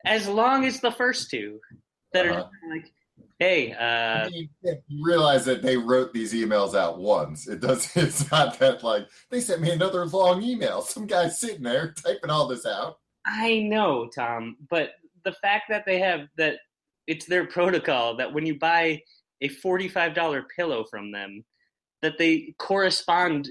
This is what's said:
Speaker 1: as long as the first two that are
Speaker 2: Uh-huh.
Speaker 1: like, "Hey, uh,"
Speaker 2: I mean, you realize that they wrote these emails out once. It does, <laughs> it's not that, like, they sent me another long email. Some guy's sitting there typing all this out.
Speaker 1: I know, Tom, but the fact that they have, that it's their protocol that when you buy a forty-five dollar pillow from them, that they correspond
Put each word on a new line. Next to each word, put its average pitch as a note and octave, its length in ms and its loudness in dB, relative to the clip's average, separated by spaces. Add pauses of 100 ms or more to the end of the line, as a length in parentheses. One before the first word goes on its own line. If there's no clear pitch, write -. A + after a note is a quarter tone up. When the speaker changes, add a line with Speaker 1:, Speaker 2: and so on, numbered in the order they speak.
Speaker 1:
as G3+ 240 0
long B3+ 380 4
as B3+ 140 -2
the A#3+ 100 2
first B3 400 -2
two G#2+ 300 -8 (520)
that F3+ 140 2
are E3 140 0
Speaker 2:
Uh-huh. - 80 -10 (260)
Speaker 1:
like, D#3+ 180 -12 (460)
"Hey, D#3+ 340 2
uh," A2+ 540 0
Speaker 2:
I - 20 -6
mean, E3 220 -10 (360)
you D3 160 -8
realize D3+ 440 4
that B2+ 160 0
they B2+ 160 4
wrote B2+ 340 2
these A2 220 -4
emails G#2+ 400 2
out F2+ 240 2
once. F2+ 500 0
It G#2 120 -8
does, E3 320 0
<laughs> - 40 -2
it's - 340 0
not D3+ 280 2
that, B2 260 4
like, A2 220 0 (240)
they B3 100 -2
sent F3 220 -2
me E3+ 80 2
another F3+ 340 0
long F#3 380 4
email. G#3 400 -2
Some - 240 -8
guy's F3 340 0
sitting G3+ 220 -6
there C#3 320 -2
typing - 340 -4
all D3 200 2
this A#2+ 180 -6
out. G#2+ 300 -4 (280)
Speaker 1:
I A3 360 0
know, F#3 540 0
Tom, A#2 420 -6 (120)
but D#3+ 220 -2 (340)
the F#3+ 80 -4
fact G3+ 380 -2
that G#3 160 -2
they F#3 140 2
have, E3+ 260 0 (100)
that D#3 200 0 (500)
it's D#3+ 180 -6
their F3+ 220 0
protocol D3+ 720 0
that B2+ 160 -4
when D3+ 100 -2
you D3+ 140 -4
buy E3 420 2 (400)
a C#3 80 -4
forty-five F#3 640 -2
dollar D#3 320 -2 (100)
pillow C#3+ 360 -4
from G#2 220 -10
them, G2+ 340 -12 (560)
that D#3 160 -2
they D#3+ 400 0
correspond F3 920 0